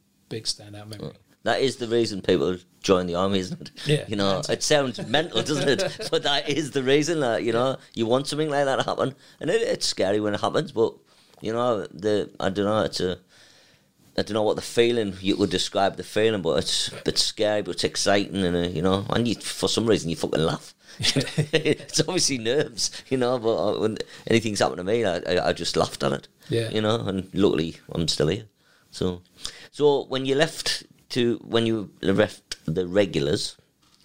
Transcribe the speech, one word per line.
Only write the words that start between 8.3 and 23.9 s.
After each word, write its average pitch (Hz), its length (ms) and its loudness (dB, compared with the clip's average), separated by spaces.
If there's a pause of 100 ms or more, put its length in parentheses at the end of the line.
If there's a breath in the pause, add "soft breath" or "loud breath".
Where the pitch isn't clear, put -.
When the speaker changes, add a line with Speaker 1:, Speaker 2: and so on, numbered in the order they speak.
Speaker 2:
like 143 160 0
that 131 120 2
to 117 80 2
happen. 127 300 -2 (260 loud breath)
And 147 100 -2
it, 220 100 2
it's - 260 -2
scary 101 340 0
when 104 140 0
it 104 60 -4
happens, 104 300 0
but, 110 240 0 (460 soft breath)
you 107 120 -6
know, 117 340 0
the, 104 520 -2
I 98 120 0
don't 98 160 0
know, 107 160 2
it's - 180 -2
a, 90 180 -2 (1000 soft breath)
I 101 60 0
don't 101 120 -6
know 107 100 0
what 104 100 2
the 78 80 -6
feeling, 117 580 0
you 95 160 2
would 98 140 2
describe 95 460 0
the 90 80 -10
feeling, 107 380 0
but 78 180 2
it's, - 320 -2 (140)
it's - 180 2
scary, 107 380 0
but 87 100 -8
it's 78 100 -4
exciting, 98 640 2
and, 87 120 2
uh, 87 120 0
you 82 140 -2
know, 95 280 2
and 117 160 2
you, 110 80 0
for - 340 -4
some 110 180 0
reason 90 240 2
you 82 60 -2
fucking - 220 -2
laugh. - 360 -2 (260 loud breath)
<laughs> - 160 0 (360)
It's - 460 0
obviously 151 400 0
nerves, 117 720 -2
you 135 80 0
know, 123 240 2
but, 110 160 2
uh, 90 240 0
when 107 180 0 (300 loud breath)